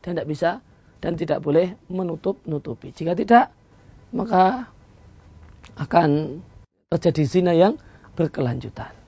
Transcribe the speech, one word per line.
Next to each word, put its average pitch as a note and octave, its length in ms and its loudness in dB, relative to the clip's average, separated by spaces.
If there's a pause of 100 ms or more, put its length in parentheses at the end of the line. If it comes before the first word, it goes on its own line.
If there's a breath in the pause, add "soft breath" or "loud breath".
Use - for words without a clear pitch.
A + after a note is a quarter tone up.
Dan F3 160 -8
tidak D#3 120 -6
bisa D#3 220 -2 (500 soft breath)
dan E3 160 -4
tidak D#3 280 -4
boleh F3 320 2 (160)
menutup-nutupi. D#3+ 1000 -6
Jika E3 240 -4
tidak, A#3 360 4 (600 soft breath)
maka A3+ 560 0 (1080)
akan D3+ 640 0 (520)
terjadi D#3+ 320 0
zina F3+ 280 2
yang F#3 240 4 (400 soft breath)
berkelanjutan. B2 760 -4 (160)